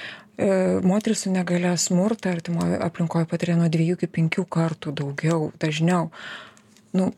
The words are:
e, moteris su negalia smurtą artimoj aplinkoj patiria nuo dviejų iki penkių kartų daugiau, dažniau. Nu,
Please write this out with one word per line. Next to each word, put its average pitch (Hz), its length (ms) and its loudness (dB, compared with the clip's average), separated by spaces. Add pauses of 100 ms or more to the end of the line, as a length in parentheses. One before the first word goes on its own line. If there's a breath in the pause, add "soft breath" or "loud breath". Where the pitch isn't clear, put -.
(360 loud breath)
e, 190 480 2
moteris 208 400 2
su 190 60 -2
negalia 175 460 0
smurtą 185 600 0
artimoj 170 480 -2
aplinkoj 165 400 0
patiria 170 320 0
nuo 170 120 4
dviejų 165 280 2
iki 175 100 -4
penkių 165 380 0
kartų 160 480 -2
daugiau, 151 640 -2
dažniau. 165 520 0 (800 loud breath)
Nu, 185 280 0